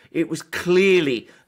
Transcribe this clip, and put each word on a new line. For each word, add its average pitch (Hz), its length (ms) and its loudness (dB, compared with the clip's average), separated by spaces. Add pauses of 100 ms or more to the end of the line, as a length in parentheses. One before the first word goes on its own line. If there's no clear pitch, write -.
(120)
it 160 160 -2
was 156 140 -8
clearly 175 840 0 (180)